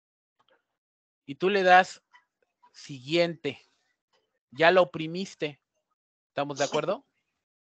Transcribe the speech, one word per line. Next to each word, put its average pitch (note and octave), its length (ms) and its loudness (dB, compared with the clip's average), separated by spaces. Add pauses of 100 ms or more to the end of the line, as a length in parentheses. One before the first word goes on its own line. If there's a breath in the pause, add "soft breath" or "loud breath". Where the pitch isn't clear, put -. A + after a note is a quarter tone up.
(1200)
y C#3+ 120 -16
tú F3+ 120 -2
le G3+ 140 -2
das F#3 420 4 (720)
siguiente, D3 840 -4 (920)
ya D#3 200 2
lo F3+ 120 6
oprimiste. D#3+ 800 -8 (680)
¿Estamos C#3+ 300 -6
de C#3+ 60 -2
acuerdo? D#3 420 -4 (680)